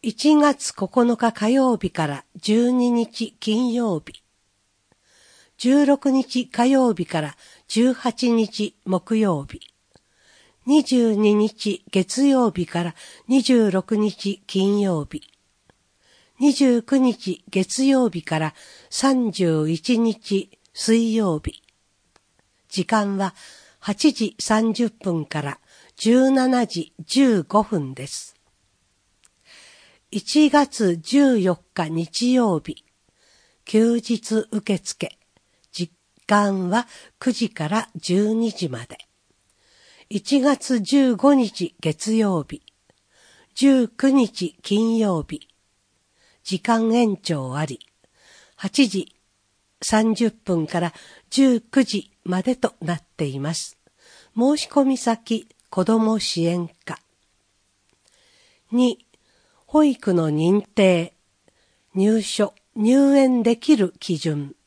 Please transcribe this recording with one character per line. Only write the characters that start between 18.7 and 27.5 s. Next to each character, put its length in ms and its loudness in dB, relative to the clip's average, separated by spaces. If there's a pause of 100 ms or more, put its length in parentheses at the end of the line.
三 420 0
十 380 0
一 300 -2
日 600 -4 (140)
水 420 0
曜 240 0
日。 240 -10 (1040)
時 180 -6
間 300 -2
は 180 -4 (460)
八 320 -2
時 260 -6
三 340 -2
十 180 -2
分 360 -6
か 160 -8
ら 160 -10 (380)
十 340 4
七 360 0
時 340 -10
十 420 2
五 200 2